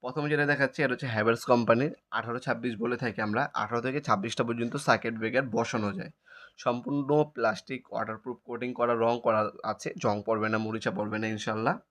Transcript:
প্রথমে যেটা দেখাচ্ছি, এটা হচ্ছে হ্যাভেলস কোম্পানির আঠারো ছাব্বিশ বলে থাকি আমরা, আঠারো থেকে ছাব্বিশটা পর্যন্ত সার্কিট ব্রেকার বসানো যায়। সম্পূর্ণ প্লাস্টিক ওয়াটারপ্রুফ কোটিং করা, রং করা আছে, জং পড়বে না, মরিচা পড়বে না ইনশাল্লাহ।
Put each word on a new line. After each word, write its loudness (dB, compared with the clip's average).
প্রথমে -4
যেটা 4
দেখাচ্ছি, 2
এটা 4
হচ্ছে -4
হ্যাভেলস 2
কোম্পানির 4
আঠারো -4
ছাব্বিশ -4
বলে -2
থাকি -4
আমরা, 0
আঠারো -2
থেকে -2
ছাব্বিশটা 0
পর্যন্ত -4
সার্কিট 2
ব্রেকার 0
বসানো -2
যায়। -8
সম্পূর্ণ 0
প্লাস্টিক -4
ওয়াটারপ্রুফ -6
কোটিং -6
করা, 2
রং 4
করা 2
আছে, -4
জং 2
পড়বে 2
না, 2
মরিচা -2
পড়বে -2
না -2
ইনশাল্লাহ। -2